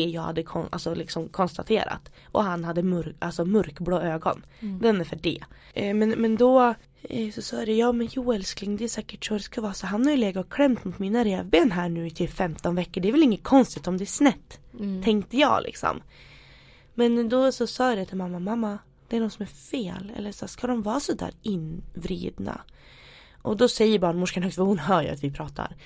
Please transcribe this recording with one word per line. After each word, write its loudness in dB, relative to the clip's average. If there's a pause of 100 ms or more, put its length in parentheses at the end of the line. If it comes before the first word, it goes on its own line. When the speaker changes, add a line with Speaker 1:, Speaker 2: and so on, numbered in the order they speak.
Speaker 1:
jag -4
hade -4
kon-, -6
alltså, -4
liksom -6
konstaterat. -2 (140)
Och 2
han -2
hade -2
mörk-, 0
alltså, -2
mörkblå 0
ögon. -2 (140)
Speaker 2:
Mm. -8
Speaker 1:
Det -8
var 6
ungefär -4
det. -2 (340)
Eh, -4
men, 4
men 2
då, 8 (280)
eh, -6
så -10
sa -8 (100)
det, 2
"Ja, 4
men 0
jo, 0
älskling, -4
det -6
är -2
säkert -8
så -4
det 0
ska -8
vara. -4
Så -6
han 0
har 6
ju 4
legat 0
och -20
klämt 4
mot -8
mina 2
revben 4
här -2
nu -4
i -10
typ -2
femton -2
veckor. -4
Det 0
är 2
väl 6
inget 4
konstigt 4
om -2
det -4
är -10
snett", 2 (200)
Speaker 2:
Mm. -6
Speaker 1:
tänkte 0
jag 4
liksom. -6 (920)
Men 2
då 4
så -2
sa 0
jag 0
det -4
till -8
mamma, -6
"Mamma, -4 (300)
det -2
är 0
något -4
som -8
är -12
fel. -8
Eller -6
så -10
ska -8
de 0
vara -2
så -2
där -6 (100)
invridna?" -6 (800)
Och -2
då 8
säger 4
barnmorskan 0
högt, -4
för 2
hon 4
hör 2
ju -4
att -8
vi -2
pratar. -8 (100)